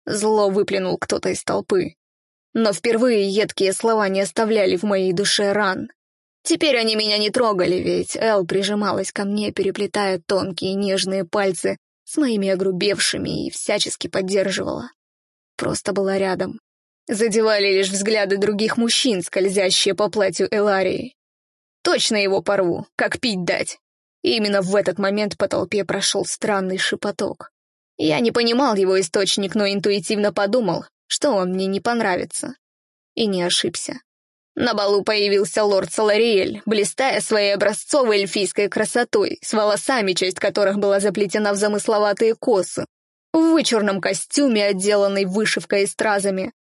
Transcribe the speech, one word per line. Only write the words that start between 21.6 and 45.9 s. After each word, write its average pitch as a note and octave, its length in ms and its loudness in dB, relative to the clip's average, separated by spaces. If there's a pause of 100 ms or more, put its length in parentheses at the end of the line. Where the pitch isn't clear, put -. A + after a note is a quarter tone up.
Точно C4 340 0
его G3 240 2
порву, F#3+ 460 0 (100)
как - 240 -2
пить F#3+ 240 -2
дать. - 340 -4 (440)
И A#3+ 140 2
именно G3+ 260 0
в F#3 120 -2
этот F#3+ 240 2
момент G3+ 380 -2
по G3+ 120 0
толпе G3 360 -2
прошел G3 400 -2
странный F#3+ 540 -2
шепоток. - 720 -4 (480)
Я D4+ 220 2
не A#3 100 2
понимал A#3 460 2
его F#3+ 240 2
источник, G3 560 -2
но G#3 100 2
интуитивно G3+ 640 0
подумал, G3+ 520 0 (240)
что - 240 0
он F#3 180 0
мне F#3+ 160 -2
не G3 140 -2
понравится. A3+ 760 -2 (600)
И A#3 120 0
не F#3+ 160 0
ошибся. - 580 -4 (540)
На A#3 200 0
балу G3+ 280 2
появился G#3 640 2
лорд F#3+ 280 0
Салариэль, G#3+ 720 2
блистая G#3+ 560 0
своей G3+ 340 0
образцовой G#3 640 2
эльфийской G3 480 -2
красотой, A3 760 0
с - 100 -8
волосами, G#3+ 600 0
часть F#3 260 -2
которых G3+ 400 2
была G3 220 2
заплетена G#3 520 0
в G3+ 40 -2
замысловатые G#3 800 2
косы, - 500 0 (460)
в D#4+ 60 4
вычурном A3+ 640 2
костюме, G#3 640 0
отделанный G3 580 2
вышивкой G3 580 0
и G3+ 40 2
стразами. G3+ 640 -2 (180)